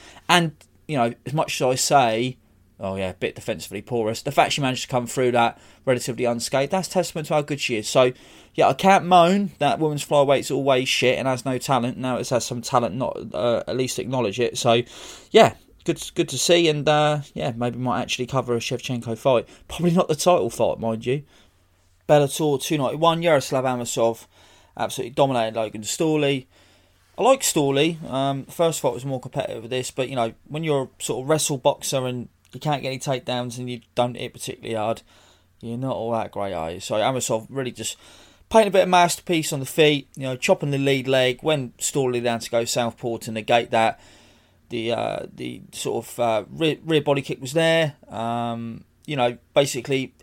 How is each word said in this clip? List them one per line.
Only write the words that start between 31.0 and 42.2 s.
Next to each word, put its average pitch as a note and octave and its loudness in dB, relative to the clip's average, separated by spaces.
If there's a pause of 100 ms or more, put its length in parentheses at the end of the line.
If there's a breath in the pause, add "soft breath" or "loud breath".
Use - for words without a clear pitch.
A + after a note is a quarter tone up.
sort B2+ -4
of C3+ -8
wrestle D3+ 0
boxer C3+ 0
and B2 -6 (240)
you - -16
can't C#3+ -2
get C3 -4
any C3 -6
takedowns B2 -6
and B2 -8
you A#2+ -10 (120)
don't B2 0
hit A#2+ -10
particularly A2+ -10
hard, A2 -2 (580 soft breath)
you're A#2 -10
not C3 -4
all A2+ -6
that A2 -4
great, G2 -4
are E2 -4
you? F#2 -10
So G#2+ -4
Amosov A#2 0
really B2+ -6
just - -10 (540 loud breath)
painting A3 6
a F#3+ -2
bit F#3 6
of F3+ 2
masterpiece F3 2
on C#3 -4
the C3 -6
feet, D3+ 2
you C3+ -10
know, C3 -4
chopping D#3 0
the C#3 0
lead C#3 0
leg, B2+ 2
when C#3 -2
Storley B2+ -2